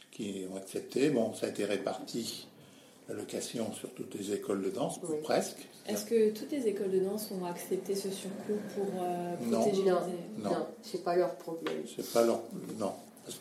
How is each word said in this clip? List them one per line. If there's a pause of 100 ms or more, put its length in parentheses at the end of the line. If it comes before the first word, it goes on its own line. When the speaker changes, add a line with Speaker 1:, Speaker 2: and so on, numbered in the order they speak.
(120)
Speaker 1:
qui
ont
accepté.
Bon,
ça
a
été
réparti, (600)
la
location,
sur
toutes
les
écoles
de
danse,
ou
Speaker 2:
Oui.
Speaker 1:
presque. (200)
Speaker 3:
Est-ce
que
toutes
les
écoles
de
danse
ont
accepté
ce
surcoût (160)
pour, (160)
euh, (100)
Speaker 1:
Non.
Speaker 3:
protéger
Speaker 2:
Non,
Speaker 3:
leurs
élèves ? (180)
Speaker 1:
Non.
Speaker 2:
non, (140)
c'est
pas
leur
problème. (120)
Speaker 1:
C'est
pas
leur, (380)
non, (320)
parce